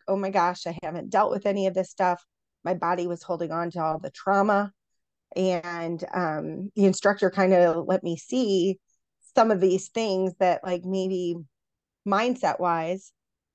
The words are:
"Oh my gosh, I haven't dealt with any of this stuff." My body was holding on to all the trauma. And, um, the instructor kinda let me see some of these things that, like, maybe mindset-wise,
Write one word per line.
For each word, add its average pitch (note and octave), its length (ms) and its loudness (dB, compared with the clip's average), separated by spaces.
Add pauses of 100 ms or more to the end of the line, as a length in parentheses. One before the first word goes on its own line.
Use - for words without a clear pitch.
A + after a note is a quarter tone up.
"Oh G3 80 0
my G3 140 -4
gosh, F3+ 360 0
I E3 160 -6
haven't F3 280 -10
dealt G#3+ 200 2
with G3+ 160 -4
any G3 200 0
of F3+ 80 -2
this F#3 160 -2
stuff." F3+ 320 -2 (420)
My F3+ 100 -2
body F3 320 -2
was F3 160 -8
holding E3+ 280 -6
on E3+ 220 -4
to E3+ 100 -6
all D#3+ 160 -2
the - 120 -12
trauma. G3+ 640 2 (640)
And, E3+ 680 -2 (100)
um, D#3+ 600 -4
the G3 100 6
instructor G3 440 2
kinda F3 500 4
let F3+ 240 -2
me E3+ 120 -4
see G3 600 0 (580)
some A3+ 160 6
of F#3 80 2
these F#3 300 2
things F#3+ 500 -2
that, F3+ 240 2
like, F3+ 200 -4
maybe F#3 520 -2 (720)
mindset-wise, F#3 1040 0 (420)